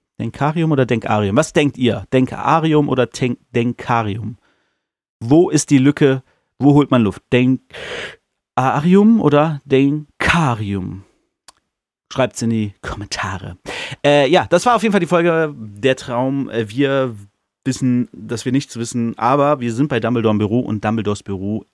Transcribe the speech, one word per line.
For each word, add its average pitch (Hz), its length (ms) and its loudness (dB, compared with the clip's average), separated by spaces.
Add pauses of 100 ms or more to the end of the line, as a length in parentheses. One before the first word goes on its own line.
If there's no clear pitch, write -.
(180)
Denkarium 151 540 -2
oder 131 140 2
Denkarium? 107 500 0
Was 156 160 0
denkt 147 240 0
ihr? 107 360 0
Denkarium 151 760 2
oder 127 220 0
Ten-, 123 280 -4 (160)
Denkarium? 113 840 -2 (800)
Wo 147 300 4
ist 151 200 0
die 143 80 6
Lücke? 135 440 2 (360)
Wo 139 160 6
holt 143 160 4
man 123 120 4
Luft? 98 200 -2 (100)
Denkarium 135 1900 0
oder 147 440 2
Denkarium? 123 1400 -2 (1080)
Schreibt's 127 300 -2
in 117 80 0
die 107 300 -2
Kommentare. 95 800 -10 (460)
Äh, 143 260 4
ja, 156 160 2
das 175 200 2
war 240 100 4
auf 185 60 -2
jeden 220 100 0
Fall 202 80 2
die 170 60 -2
Folge 165 520 0
Der 110 380 -2
Traum. 131 520 -4
Äh, 107 220 -4
wir 135 460 -2 (480)
wissen, 123 480 -2
dass 110 320 -10
wir 127 80 -4
nichts 139 240 -4
wissen, 117 420 -6
aber 143 400 2
wir 120 160 -4
sind 139 140 0
bei 127 100 -2
Dumbledore 113 340 0
im 107 60 2
Büro 107 220 0
und 107 240 -6
Dumbledores 107 400 -4
Büro 101 500 -6